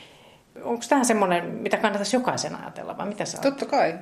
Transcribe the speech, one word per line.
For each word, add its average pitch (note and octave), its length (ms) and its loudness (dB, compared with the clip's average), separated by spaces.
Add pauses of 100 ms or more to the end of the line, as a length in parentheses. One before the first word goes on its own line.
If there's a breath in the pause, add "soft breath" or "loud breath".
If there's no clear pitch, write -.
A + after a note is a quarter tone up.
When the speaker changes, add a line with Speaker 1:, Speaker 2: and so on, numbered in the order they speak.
(640 loud breath)
Speaker 1:
onks A#3+ 240 -4
tää C#4 160 6
semmonen, F#3 420 4
mitä - 320 -2
kannattaisi G#3 380 0
jokaisen F3+ 400 0
ajatella, - 420 -12
vai - 100 -6
mitä G#3 180 -6
sä - 120 -8
Speaker 2:
Totta C#4 280 0
kai. C4+ 360 2